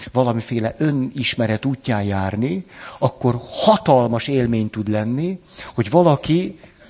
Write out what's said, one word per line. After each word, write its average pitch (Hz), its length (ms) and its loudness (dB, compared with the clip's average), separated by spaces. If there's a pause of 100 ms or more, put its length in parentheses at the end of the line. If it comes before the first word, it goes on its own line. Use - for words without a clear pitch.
(120)
valamiféle 117 680 0
önismeret 127 880 -2
útján 123 380 -2
járni, 101 640 -2 (320)
akkor 123 420 0 (100)
hatalmas 123 800 2
élmény 117 420 0
tud 107 180 -4
lenni, 123 520 -2 (340)
hogy - 160 -2
valaki, 170 720 2 (300)